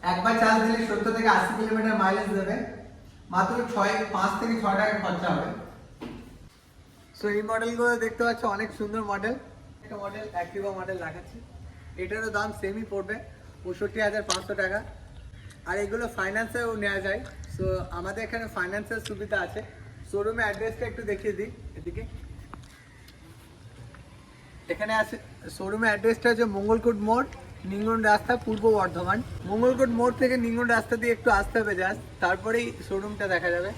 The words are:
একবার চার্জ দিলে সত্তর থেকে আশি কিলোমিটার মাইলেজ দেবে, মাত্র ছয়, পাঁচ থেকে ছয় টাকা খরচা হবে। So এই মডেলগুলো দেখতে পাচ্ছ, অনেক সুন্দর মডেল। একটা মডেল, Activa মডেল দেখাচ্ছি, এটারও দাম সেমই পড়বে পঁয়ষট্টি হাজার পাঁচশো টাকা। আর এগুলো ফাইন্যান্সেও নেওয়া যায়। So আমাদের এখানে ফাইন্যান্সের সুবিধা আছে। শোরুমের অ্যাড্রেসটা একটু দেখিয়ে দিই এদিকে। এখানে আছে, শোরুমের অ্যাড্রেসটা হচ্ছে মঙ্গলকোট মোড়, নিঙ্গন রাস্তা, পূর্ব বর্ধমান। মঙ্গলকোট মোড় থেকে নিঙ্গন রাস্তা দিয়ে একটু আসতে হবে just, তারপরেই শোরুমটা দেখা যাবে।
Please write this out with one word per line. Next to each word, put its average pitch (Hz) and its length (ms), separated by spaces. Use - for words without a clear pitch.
একবার 226 300
চার্জ 226 260
দিলে 226 220
সত্তর 214 280
থেকে 220 220
আশি - 200
কিলোমিটার 220 440
মাইলেজ 196 260
দেবে, - 180
মাত্র 190 220
ছয়, 202 220
পাঁচ 190 160
থেকে 226 220
ছয় 196 180
টাকা 214 140
খরচা 175 300
হবে। - 160
So - 60
এই 208 140
মডেলগুলো 233 400
দেখতে 226 220
পাচ্ছ, 233 160
অনেক 214 140
সুন্দর 214 240
মডেল। 202 220
একটা 214 200
মডেল, 202 200
Activa 196 380
মডেল 185 260
দেখাচ্ছি, 160 340
এটারও 214 340
দাম 208 120
সেমই 208 320
পড়বে 196 240
পঁয়ষট্টি 196 440
হাজার 208 240
পাঁচশো 190 320
টাকা। 190 180
আর 185 160
এগুলো 220 200
ফাইন্যান্সেও 226 540
নেওয়া 196 220
যায়। 196 140
So 190 80
আমাদের 196 280
এখানে 226 200
ফাইন্যান্সের 196 520
সুবিধা 208 280
আছে। - 140
শোরুমের 220 360
অ্যাড্রেসটা 220 440
একটু 233 200
দেখিয়ে 202 280
দিই 214 120
এদিকে। 170 240
এখানে 214 200
আছে, 220 140
শোরুমের 214 340
অ্যাড্রেসটা 226 400
হচ্ছে 233 160
মঙ্গলকোট 220 420
মোড়, 247 180
নিঙ্গন 220 300
রাস্তা, 214 220
পূর্ব 220 200
বর্ধমান। 180 400
মঙ্গলকোট 247 480
মোড় 240 240
থেকে 254 120
নিঙ্গন 233 320
রাস্তা 226 260
দিয়ে 233 140
একটু - 120
আসতে 202 220
হবে 208 200
just, 196 220
তারপরেই 220 440
শোরুমটা 208 360
দেখা 175 200
যাবে। 180 240